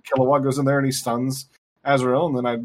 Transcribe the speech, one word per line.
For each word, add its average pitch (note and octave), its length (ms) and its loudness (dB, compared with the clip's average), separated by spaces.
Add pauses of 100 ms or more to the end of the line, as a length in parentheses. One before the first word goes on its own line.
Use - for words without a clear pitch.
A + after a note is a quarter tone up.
Kilowog C3+ 400 2
goes C3+ 140 0
in C#3+ 80 0
there C#3 120 2
and C#3 80 0
he C3+ 60 0
stuns C3 540 -4 (400)
Azrael, C#3 420 2
and C#3+ 80 -2
then B2 100 -4
I A#2+ 200 -2